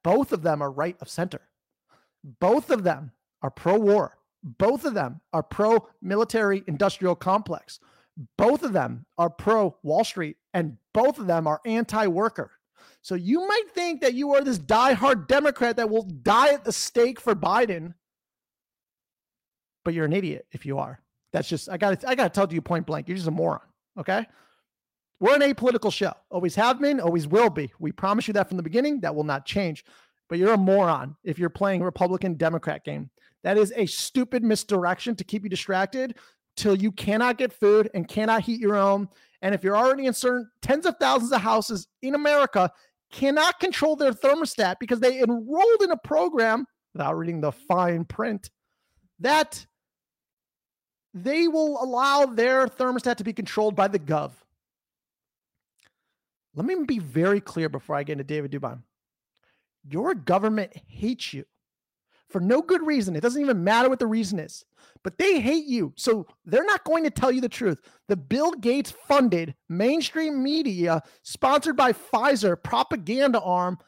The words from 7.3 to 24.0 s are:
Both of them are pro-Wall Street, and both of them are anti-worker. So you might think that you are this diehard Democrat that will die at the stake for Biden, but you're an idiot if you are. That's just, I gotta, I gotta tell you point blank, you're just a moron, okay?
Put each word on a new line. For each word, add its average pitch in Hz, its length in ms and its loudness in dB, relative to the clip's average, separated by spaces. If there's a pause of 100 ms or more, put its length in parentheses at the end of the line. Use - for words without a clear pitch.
Both 262 260 2
of 254 100 -2
them 120 320 -2 (120)
are 170 120 0
pro-Wall 190 720 0
Street, 165 340 -8 (160)
and 160 240 -4 (160)
both 240 260 2
of 202 80 -8
them 165 200 0
are 151 180 0
anti-worker. 214 840 -2 (520)
So 185 120 -6
you 240 320 0
might 415 240 -2
think 349 300 -4
that 262 140 2
you 277 180 -2
are 277 80 6
this 262 160 -2
diehard 220 720 2
Democrat 262 500 2
that 226 120 0
will 220 140 0
die 202 500 4
at 285 120 -6
the 220 80 -2
stake 240 480 0
for 220 140 0
Biden, 175 580 0 (1900)
but 170 80 -2
you're 165 120 -2
an 151 80 0
idiot 175 380 -4
if - 140 -16
you 139 140 -6
are. 135 220 -10 (300)
That's 160 160 -4
just, - 220 -6
I 185 80 -8
gotta, 202 320 -2
I 254 60 -2
gotta 240 160 0
tell 196 200 0
you 165 100 -2
point 170 260 -4
blank, 151 200 -8
you're 175 80 -6
just 180 120 -6
a 160 40 0
moron, 156 300 -2 (360)
okay? 196 280 -4 (920)